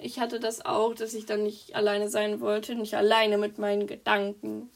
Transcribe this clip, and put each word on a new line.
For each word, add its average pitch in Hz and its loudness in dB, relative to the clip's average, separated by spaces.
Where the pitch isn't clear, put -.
Ich - -10
hatte 240 -2
das 226 -4
auch, 226 2
dass 226 -8
ich 214 -8
dann 208 0
nicht 214 -6
alleine 208 2
sein 214 -2
wollte, 214 -2
nicht 220 -4
alleine 214 4
mit 208 -2
meinen 208 0
Gedanken. 214 -2